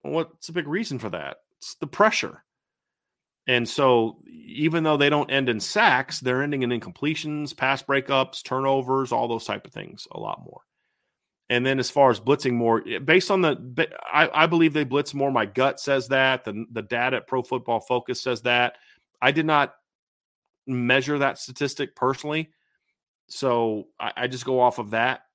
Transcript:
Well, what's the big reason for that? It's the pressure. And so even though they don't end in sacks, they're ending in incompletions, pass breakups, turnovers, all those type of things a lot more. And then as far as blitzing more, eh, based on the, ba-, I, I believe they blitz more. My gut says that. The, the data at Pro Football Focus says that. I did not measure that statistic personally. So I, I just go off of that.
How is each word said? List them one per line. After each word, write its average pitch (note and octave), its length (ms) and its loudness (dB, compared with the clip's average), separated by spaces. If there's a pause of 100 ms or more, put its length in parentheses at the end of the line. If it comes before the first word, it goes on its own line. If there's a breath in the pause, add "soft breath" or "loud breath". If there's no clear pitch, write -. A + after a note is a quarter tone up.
Well, C#3+ 100 -6
what's E3 320 -6
the E3 80 -16
big D#3+ 140 -4
reason D#3 320 -4
for G#2+ 100 -6
that? D#2 280 -8 (200)
It's - 180 -16
the D#3 120 -10
pressure. - 560 0 (1040)
And A#2+ 200 2
so B2 600 4
even D#3 560 -2
though D3+ 140 2
they C#3+ 120 4
don't D3 220 0
end C3+ 180 2
in A2+ 100 0
sacks, D3+ 600 0
they're B2+ 240 0
ending D3 180 -2
in A#2+ 80 0
incompletions, D3 880 -6
pass C3+ 260 -2
breakups, C3+ 600 0
turnovers, C3+ 680 0
all A#2+ 160 -2
those A2+ 180 -6
type G2+ 200 -6
of - 80 -20
things - 380 -14
a - 80 -12
lot G#1 260 -8
more. - 160 -20 (880)
And B2 160 2
then C3+ 120 2
as B2 140 -2
far C#3 180 6
as G#2+ 120 2
blitzing C3+ 320 2
more, A#2 340 2
eh, A2 120 -6
based D#3+ 300 2
on F#3+ 120 2
the, D3+ 180 2
ba-, B2+ 420 -4
I, D3+ 320 2
I D#3+ 120 6
believe E3 260 4
they D3 140 0
blitz C#3 280 -2
more. C#3 160 0
My A#2 160 2
gut B2+ 360 0
says C3+ 260 0
that. C3 380 2
The, G#2+ 260 -8
the A2+ 100 -6
data B2 360 -2
at - 100 -8
Pro B2+ 160 -2
Football A#2 380 -4
Focus B2 400 -4
says A#2+ 220 -4
that. B2 340 2 (440 soft breath)
I C3 100 6
did D#3 140 0
not D3+ 300 2 (880)
measure C3 520 0
that C#3 200 0
statistic C3+ 600 -6
personally. D3+ 520 -2 (800)
So A#2 600 0 (100)
I, A2 160 -6
I B2 120 -4
just B2 180 -8
go C3 160 2
off B2 180 2
of G#2 120 -6
that. A#2 320 0 (100)